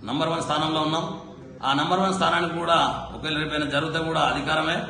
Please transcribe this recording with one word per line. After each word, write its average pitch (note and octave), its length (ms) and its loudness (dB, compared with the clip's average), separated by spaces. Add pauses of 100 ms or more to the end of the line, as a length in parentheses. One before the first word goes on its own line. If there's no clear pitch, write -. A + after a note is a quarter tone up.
నంబర్ D#3 240 0
వన్ E3 120 -2
స్థానంలో D#3 400 0
ఉన్నాం. D#3+ 180 0 (640)
ఆ C3 120 2
నంబర్ F3 240 2
వన్ F#3+ 140 2
స్థానానికి E3+ 420 2
కూడా E3 180 4 (380)
ఒకవేళ D#3 260 -4
రేపైనా D3+ 320 -2
జరిగితే D3+ 340 0
కూడా D#3+ 220 2
అధికారమే D#3 480 0 (120)